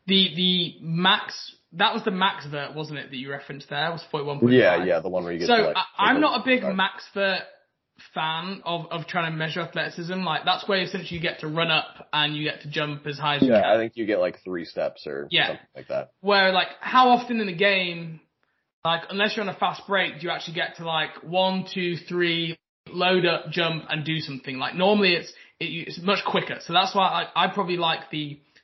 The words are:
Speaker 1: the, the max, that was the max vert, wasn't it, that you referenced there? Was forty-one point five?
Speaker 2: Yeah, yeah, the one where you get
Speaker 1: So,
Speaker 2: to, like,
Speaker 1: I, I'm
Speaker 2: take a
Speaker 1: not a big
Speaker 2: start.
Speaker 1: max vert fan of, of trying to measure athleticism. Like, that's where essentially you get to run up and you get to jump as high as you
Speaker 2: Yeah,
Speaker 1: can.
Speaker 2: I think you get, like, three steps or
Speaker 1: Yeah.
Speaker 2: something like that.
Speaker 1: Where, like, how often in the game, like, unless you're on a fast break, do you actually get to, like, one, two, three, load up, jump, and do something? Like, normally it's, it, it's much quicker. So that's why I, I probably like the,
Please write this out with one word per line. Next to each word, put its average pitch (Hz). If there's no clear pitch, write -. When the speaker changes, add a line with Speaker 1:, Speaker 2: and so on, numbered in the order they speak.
Speaker 1:
the, 190
the 180
max, 180
that 202
was 226
the 220
max 190
vert, 143
wasn't 147
it, -
that 135
you 135
referenced 139
there? 147
Was 160
forty-one 143
point 120
five? 127
Speaker 2:
Yeah, 90
yeah, 87
the 90
one 90
where 87
you 85
get -
Speaker 1:
So, 240
Speaker 2:
to, 214
like, -
Speaker 1:
I, 185
I'm 220
Speaker 2:
take -
a -
Speaker 1:
not 254
a -
big 254
Speaker 2:
start. 190
Speaker 1:
max 196
vert 190
fan 165
of, 165
of 165
trying 165
to 160
measure 156
athleticism. 165
Like, 156
that's 180
where 196
essentially 175
you 160
get 165
to 156
run 165
up -
and 151
you 151
get 147
to 147
jump 151
as 143
high 147
as 139
you 127
Speaker 2:
Yeah, 104
Speaker 1:
can. 92
Speaker 2:
I 107
think 113
you 113
get, 101
like, 90
three 90
steps -
or 71
Speaker 1:
Yeah. 151
Speaker 2:
something -
like -
that. -
Speaker 1:
Where, 196
like, 180
how 247
often 240
in 208
the 185
game, 175
like, 165
unless 202
you're 214
on 185
a -
fast 180
break, 185
do 160
you 170
actually 160
get 165
to, 165
like, 156
one, 185
two, 175
three, 170
load 180
up, 160
jump, 165
and 156
do 160
something? 135
Like, 131
normally 190
it's, 165
it, 165
it's 160
much 190
quicker. 170
So -
that's 185
why 175
I, 170
I 190
probably 180
like 165
the, 151